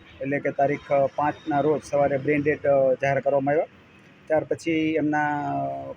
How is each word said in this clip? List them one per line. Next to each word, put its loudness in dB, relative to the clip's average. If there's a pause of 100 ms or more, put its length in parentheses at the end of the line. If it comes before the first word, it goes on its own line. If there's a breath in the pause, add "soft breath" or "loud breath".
(220)
એટલે -2
કે -2
તારીખ, -2
અ, 4
પાંચના -2
રોજ 0
સવારે 0
બ્રેઇન 0
ડેડ, 0
અ, 4
જાહેર 0
કરવામાં 0
આવ્યા. 2 (640)
ત્યાર 2
પછી -4
એમના 0 (440)